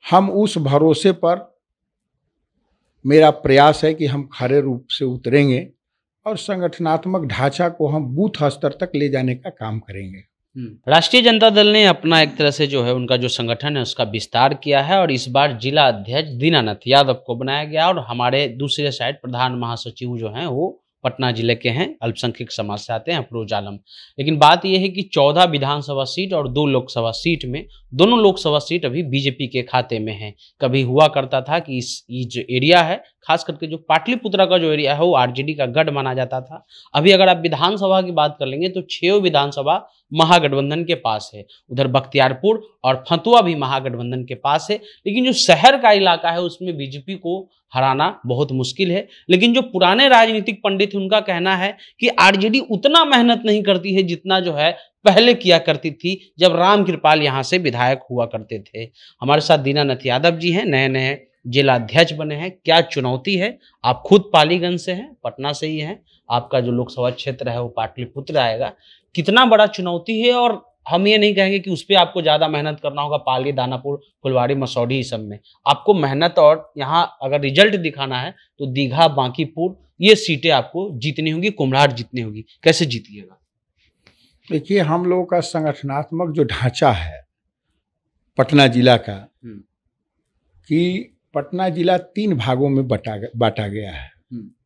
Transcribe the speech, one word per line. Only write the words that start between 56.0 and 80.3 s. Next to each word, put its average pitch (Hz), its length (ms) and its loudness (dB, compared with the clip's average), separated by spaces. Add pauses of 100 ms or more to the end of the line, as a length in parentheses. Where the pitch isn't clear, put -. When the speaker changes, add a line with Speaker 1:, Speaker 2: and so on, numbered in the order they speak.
Speaker 2:
जब 170 160 4
राम 196 280 4
कृपाल 156 380 2
यहाँ 135 220 -2
से 180 140 -2
विधायक 131 540 0
हुआ 120 140 -2
करते 110 400 -10
थे। 113 240 -14 (320)
हमारे 143 200 2
साथ 156 160 2
दीनानाथ 139 480 -2
यादव 147 320 0
जी 165 140 -2
हैं, 202 140 -2
नए 139 220 0
नए 131 320 -4 (280)
जिला 131 280 4
अध्यक्ष 123 380 2
बने 151 220 -8
हैं। 170 200 -8
क्या 165 280 2
चुनौती 131 520 -4
है? 190 220 -4 (260)
आप 123 220 -2
खुद 196 280 4
पालीगंज 175 460 2
से 185 120 -8
हैं, 240 320 -10
पटना 131 300 -6
से 156 140 -8
ही 156 120 -6
हैं, 160 220 -10 (280)
आपका 120 300 -2
जो 123 120 -2
लोकसभा 123 380 -4
क्षेत्र 127 400 -8
है 120 120 -6
वो 120 80 -8
पाटलिपुत्र 123 680 -8
आएगा। 120 360 -2 (420)
कितना 202 300 2
बड़ा 214 220 6
चुनौती 180 540 -6
है? 240 120 2
और 240 320 -2 (240)
हम 180 180 2
ये 208 100 4
नहीं 208 180 2
कहेंगे 196 240 0
कि 185 120 -8
उस 165 120 -4
पे 196 120 0
आपको 175 260 2
ज़्यादा 151 260 2
मेहनत 151 320 -4
करना 147 220 -6
होगा, 147 160 -4
पाली, 135 340 -2
दानापुर, 131 480 -6 (240)
फुलवाड़ी, 131 320 0
मसौढ़ी, 131 440 -2
इस 127 100 -8
सब 117 100 -8
में 104 200 -14 (260)
आपको - 280 2
मेहनत 160 460 0
और 156 380 4
यहाँ 151 440 -2
अगर 139 200 -2
रिजल्ट 175 340 2
दिखाना 139 460 -6
है 170 120 -10 (260)
तो 143 80 -8
दीघा, 135 400 2
बांकीपुर, 147 680 -4 (260)
ये 208 140 8
सीटें 165 340 -2